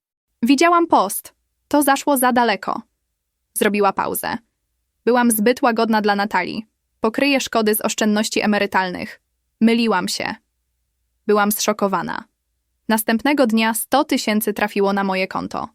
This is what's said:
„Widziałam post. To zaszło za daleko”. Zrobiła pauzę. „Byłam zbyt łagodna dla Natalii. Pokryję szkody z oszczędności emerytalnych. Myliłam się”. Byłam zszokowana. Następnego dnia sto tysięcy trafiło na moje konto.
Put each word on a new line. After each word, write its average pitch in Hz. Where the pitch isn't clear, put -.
„Widziałam 339
post. 202
To 294
zaszło 277
za 254
daleko”. 233
Zrobiła 202
pauzę. -
„Byłam 240
zbyt 214
łagodna 226
dla 202
Natalii. 202
Pokryję 269
szkody 214
z 214
oszczędności 214
emerytalnych. 196
Myliłam 226
się”. -
Byłam 208
zszokowana. 196
Następnego 233
dnia 226
sto 269
tysięcy 214
trafiło 202
na 196
moje 190
konto. -